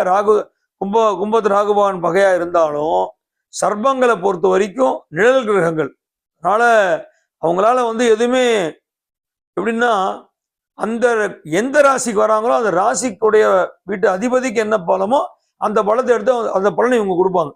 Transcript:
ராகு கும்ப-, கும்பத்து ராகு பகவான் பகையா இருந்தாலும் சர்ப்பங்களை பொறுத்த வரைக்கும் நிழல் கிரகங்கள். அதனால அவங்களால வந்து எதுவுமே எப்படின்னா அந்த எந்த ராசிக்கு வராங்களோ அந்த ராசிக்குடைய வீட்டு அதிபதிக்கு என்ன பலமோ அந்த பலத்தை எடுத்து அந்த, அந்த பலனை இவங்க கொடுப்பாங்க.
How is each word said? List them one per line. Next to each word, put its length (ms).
ராகு 280
கும்ப-, 380
கும்பத்து 380
ராகு 140
பகவான் 360
பகையா 280
இருந்தாலும் 640
சர்ப்பங்களை 600
பொறுத்த 320
வரைக்கும் 480
நிழல் 380
கிரகங்கள். 420
அதனால 200
அவங்களால 440
வந்து 220
எதுவுமே 360
எப்படின்னா 360
அந்த 280
எந்த 220
ராசிக்கு 400
வராங்களோ 340
அந்த 180
ராசிக்குடைய 680
வீட்டு 240
அதிபதிக்கு 560
என்ன 120
பலமோ 320
அந்த 220
பலத்தை 320
எடுத்து 180
அந்த, 200
அந்த 240
பலனை 200
இவங்க 200
கொடுப்பாங்க. 400